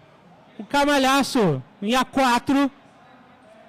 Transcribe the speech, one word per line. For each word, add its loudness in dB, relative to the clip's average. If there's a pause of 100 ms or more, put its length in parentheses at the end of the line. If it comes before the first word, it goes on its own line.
(580)
o -14
camalhaço 0 (180)
em -4
A 0
quatro 0 (1000)